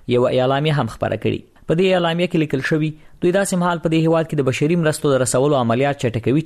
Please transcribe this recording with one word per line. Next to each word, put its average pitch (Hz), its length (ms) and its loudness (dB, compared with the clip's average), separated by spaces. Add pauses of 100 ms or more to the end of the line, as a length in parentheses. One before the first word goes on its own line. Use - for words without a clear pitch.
(140)
یوه 123 160 2
اعلامیه 139 480 0
هم 117 160 -4
خپره 101 300 -4
کړې. - 440 -6
په 160 120 0
دې 190 60 2 (120)
اعلامیه 170 320 0
کې 175 140 0
لیکل 139 260 -4
شوي، 156 200 0 (320)
دوی 175 100 2
داسې 190 320 0
مهال 175 200 -2
په 175 80 -2
دې 160 140 2
هیواد 160 240 0
کې 156 100 -2
د 131 100 0
بشري 156 340 0
مرستو 151 280 0
د 131 120 2
رسولو 135 360 2
عملیات 123 420 0
چټکوي 120 440 0